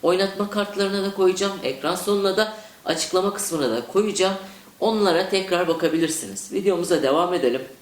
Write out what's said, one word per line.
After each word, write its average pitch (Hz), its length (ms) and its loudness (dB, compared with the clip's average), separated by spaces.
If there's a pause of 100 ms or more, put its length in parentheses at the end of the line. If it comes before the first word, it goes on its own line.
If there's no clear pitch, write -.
Oynatma 190 460 0
kartlarına 202 540 -2
da 196 120 -2
koyacağım, 190 480 2
ekran 143 320 -2
sonuna 196 420 0
da, 214 200 0 (280)
açıklama 185 480 0
kısmına 147 360 -2
da 117 180 -2
koyacağım. 196 480 2 (440)
Onlara 190 500 2
tekrar 185 380 0
bakabilirsiniz. 160 880 -2
Videomuza 180 500 0
devam 165 300 2
edelim. 131 280 0 (200)